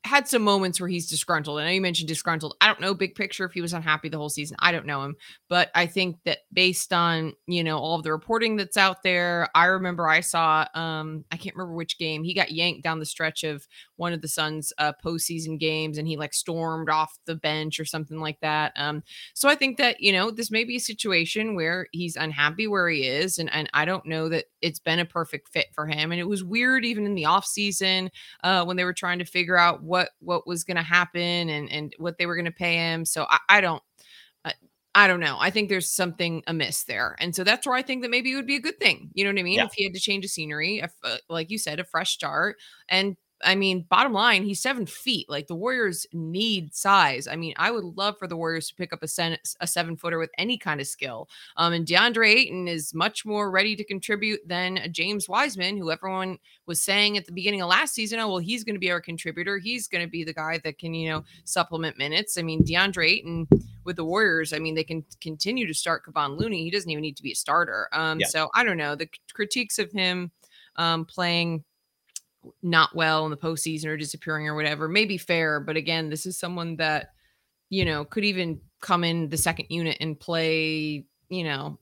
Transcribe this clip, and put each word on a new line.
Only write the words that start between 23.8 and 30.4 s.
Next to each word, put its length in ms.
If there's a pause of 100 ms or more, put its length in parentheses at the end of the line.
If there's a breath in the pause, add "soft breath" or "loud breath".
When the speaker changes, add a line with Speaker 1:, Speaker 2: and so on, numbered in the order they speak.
Speaker 1:
don't 220
know 220
that 160 (180)
it's 160
been 180
a 80
perfect 440
fit 240
for 120
him. 260
And 80
it 80
was 160
weird 420
even 200
in 80
the 100
offseason, 840 (340 loud breath)
uh, 220
when 120
they 60
were 100
trying 260
to 60
figure 320
out 260
what, 360
what 280